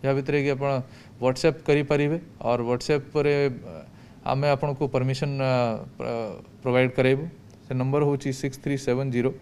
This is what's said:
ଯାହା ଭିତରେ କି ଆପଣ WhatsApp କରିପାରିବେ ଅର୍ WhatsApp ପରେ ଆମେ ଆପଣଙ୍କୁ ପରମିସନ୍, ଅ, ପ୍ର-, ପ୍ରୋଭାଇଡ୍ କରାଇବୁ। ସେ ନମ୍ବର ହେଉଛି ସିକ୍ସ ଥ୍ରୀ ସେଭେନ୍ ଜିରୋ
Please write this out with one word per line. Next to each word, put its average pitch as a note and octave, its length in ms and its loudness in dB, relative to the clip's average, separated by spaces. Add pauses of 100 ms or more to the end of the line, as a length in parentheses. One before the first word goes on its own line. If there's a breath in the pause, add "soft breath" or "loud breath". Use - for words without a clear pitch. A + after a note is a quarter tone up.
ଯାହା C3+ 120 2
ଭିତରେ C#3+ 280 0
କି C#3+ 80 2
ଆପଣ C3+ 320 -2 (400 loud breath)
WhatsApp C3 340 2 (100)
କରିପାରିବେ D3 540 2 (220)
ଅର୍ A#2+ 180 2
WhatsApp B2 400 0 (120)
ପରେ C#3+ 380 2 (760 loud breath)
ଆମେ C#3 220 0
ଆପଣଙ୍କୁ C#3 400 0
ପରମିସନ୍, C3+ 540 -2
ଅ, B2 360 0 (200)
ପ୍ର-, A#2 440 -6 (200)
ପ୍ରୋଭାଇଡ୍ B2+ 300 4
କରାଇବୁ। C3+ 360 2 (400)
ସେ C3+ 60 -6
ନମ୍ବର C3+ 300 2
ହେଉଛି C#3 280 0
ସିକ୍ସ C3+ 260 -6
ଥ୍ରୀ C#3+ 180 -4
ସେଭେନ୍ C3 360 -2
ଜିରୋ A#2+ 300 2